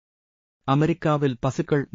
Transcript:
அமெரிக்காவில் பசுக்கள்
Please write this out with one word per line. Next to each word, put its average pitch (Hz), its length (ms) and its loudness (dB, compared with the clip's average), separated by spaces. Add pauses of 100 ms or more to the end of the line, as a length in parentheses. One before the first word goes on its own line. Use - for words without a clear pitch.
(680)
அமெரிக்காவில் 147 760 0
பசுக்கள் 143 400 -2 (100)